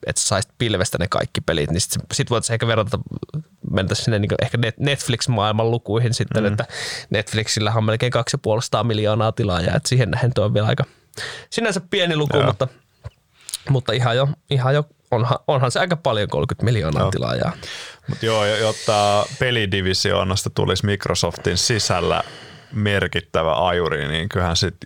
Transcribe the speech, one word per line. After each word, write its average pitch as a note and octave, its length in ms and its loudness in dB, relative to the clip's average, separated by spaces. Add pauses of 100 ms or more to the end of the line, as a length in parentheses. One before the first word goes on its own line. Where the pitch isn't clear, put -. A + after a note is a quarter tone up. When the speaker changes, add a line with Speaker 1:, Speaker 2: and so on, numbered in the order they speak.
Speaker 1:
että - 140 -2
sä - 60 -2
saisit G2+ 300 -2
pilvestä G#2 400 0
ne F2 100 0
kaikki - 340 -2
pelit, D#2+ 300 0
niin E2+ 100 0
sit, - 120 -4 (200)
sit - 160 -2
voit A2+ 200 0
ehkä A2+ 180 0
verrata, A2 320 2 (720)
mentäisiin - 340 0
sinne A2 140 2
niinku G2+ 220 0
ehkä B2 160 -2
Net-, A2+ 220 0
Netflix-maailman A2+ 920 0
lukuihin A#2 420 0
sitten, A2 300 0
Speaker 2:
Mm. G#2 80 2
Speaker 1:
että A2+ 140 -2 (440)
Netflixillähän G#2+ 680 0
on G#2+ 60 2
melkein A2+ 280 2
kaksi A#2 240 0
ja C#3 60 -2
puoli A2 200 0
sataa A2 220 0
miljoonaa G#2+ 480 2
tilaajaa, F2+ 440 0
että - 140 -2
siihen B2 220 2
nähden - 220 2
tuo G#2 120 2
on G#2+ 80 0
vielä G#2+ 140 2
aika - 160 0 (640)
sinänsä G#3+ 400 -2
pieni F3 260 0
luku, C#3+ 220 2
Speaker 2:
Joo. G#2 80 4
Speaker 1:
mutta, G#2 220 0 (1000)
mutta C3 240 0
ihan B2 240 2
jo, C#3 100 2 (220)
ihan C3 240 2
jo, D3+ 120 2 (260)
onhan, A#2+ 360 2
onhan C3+ 240 2
se F#3 80 0
aika F3 160 2
paljon A2 340 0
kolmekymmentä - 360 -2
miljoonaa G#2+ 360 2
Speaker 2:
Joo. F#2+ 100 2
Speaker 1:
tilaajaa. - 400 -2 (560)
Speaker 2:
Mut - 160 -6
joo, A2 220 2
jo-, G#2+ 120 2
jotta G#2 680 2 (140)
pelidivisioonasta F#2+ 1080 0
tulisi F#2+ 360 0
Microsoftin F2+ 720 -2
sisällä F2 680 0 (480)
merkittävä F2+ 960 0
ajuri, D#2+ 400 0
niin E2 220 -4
kyllähän F2+ 260 0
sit F2 200 -2 (100)